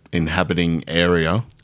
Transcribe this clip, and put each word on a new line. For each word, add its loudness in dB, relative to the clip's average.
inhabiting 0
area. 2